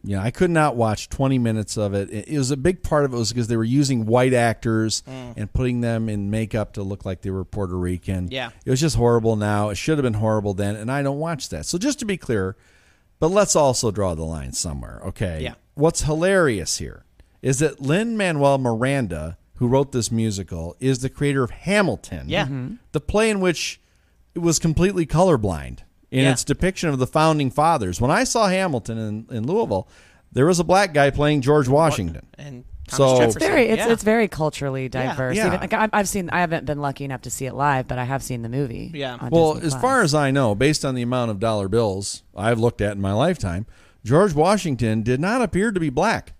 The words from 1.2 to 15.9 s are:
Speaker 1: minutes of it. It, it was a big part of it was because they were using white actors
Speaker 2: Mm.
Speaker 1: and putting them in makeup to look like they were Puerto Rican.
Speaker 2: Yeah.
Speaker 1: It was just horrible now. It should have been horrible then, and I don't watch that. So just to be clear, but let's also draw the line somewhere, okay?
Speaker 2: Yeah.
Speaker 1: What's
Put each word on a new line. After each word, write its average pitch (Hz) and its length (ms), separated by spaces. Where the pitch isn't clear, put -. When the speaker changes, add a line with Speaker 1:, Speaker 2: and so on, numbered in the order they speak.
Speaker 1:
minutes 110 380
of 101 180
it. 101 160
It, 104 180
it 147 100
was 131 120
a 147 60
big 175 260
part 147 220
of 131 80
it 120 40
was 117 160
because 120 160
they 117 80
were 113 80
using 127 420
white 127 280
actors 113 760
Speaker 2:
Mm. 127 280
Speaker 1:
and 110 160
putting 123 280
them 113 280
in 104 220
makeup 107 440
to 104 80
look 98 220
like 95 180
they 95 80
were 95 140
Puerto 92 340
Rican. 90 520
Speaker 2:
Yeah. 123 200
Speaker 1:
It - 60
was 131 100
just 151 160
horrible 117 400
now. 104 340
It 98 60
should 156 220
have 139 60
been 117 100
horrible 107 400
then, 101 220
and 110 160
I 143 100
don't 139 160
watch 160 320
that. 78 160
So 170 120
just 262 220
to 240 40
be 202 120
clear, 95 400
but 160 100
let's 196 280
also 127 340
draw 92 240
the 80 100
line 73 280
somewhere, 62 540
okay? 90 360
Speaker 2:
Yeah. 120 120
Speaker 1:
What's 156 280